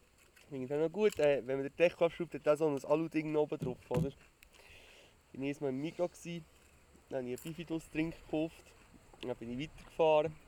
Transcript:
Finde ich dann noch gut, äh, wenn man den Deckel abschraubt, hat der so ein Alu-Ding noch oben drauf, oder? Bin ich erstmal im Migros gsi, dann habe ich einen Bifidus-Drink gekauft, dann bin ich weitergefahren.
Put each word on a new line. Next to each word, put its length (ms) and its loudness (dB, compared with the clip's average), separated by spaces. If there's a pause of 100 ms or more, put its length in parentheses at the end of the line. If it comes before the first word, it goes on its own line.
(480)
Finde 160 -8
ich 60 -8
dann 120 0
noch 100 2
gut, 280 2
äh, 260 4
wenn 120 -2
man 100 -2
den 80 -12
Deckel 300 4
abschraubt, 280 -4
hat 120 -8
der 120 6
so 100 2
ein 180 0
Alu-Ding 460 0
noch 100 2
oben 180 -2
drauf, 180 -4 (120)
oder? 220 -2 (1200)
Bin 120 -8
ich 60 -2
erstmal 220 -4
im 100 -4
Migros 300 -4
gsi, 320 -12 (680)
dann 100 -4
habe 140 -6
ich 60 -8
einen 140 -10
Bifidus-Drink 640 -6 (100)
gekauft, 380 -4 (580)
dann 140 -6
bin 240 -8
ich 100 -6
weitergefahren. 680 2 (120)